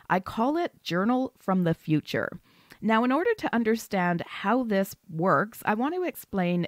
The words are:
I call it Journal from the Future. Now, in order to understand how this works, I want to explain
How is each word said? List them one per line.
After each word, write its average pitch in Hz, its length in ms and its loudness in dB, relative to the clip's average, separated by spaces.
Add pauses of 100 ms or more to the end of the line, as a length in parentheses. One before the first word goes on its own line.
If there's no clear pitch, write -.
I 180 100 2
call 254 380 -2
it - 240 -6
Journal 233 560 0
from 185 280 0
the 165 100 2
Future. - 640 -2 (420)
Now, 220 220 2
in 254 80 2
order 330 260 2
to - 180 -4
understand 202 720 0
how 240 380 0
this 196 320 0 (120)
works, 185 560 0
I 214 120 0
want 262 180 -2
to 359 80 -4
explain 180 680 -2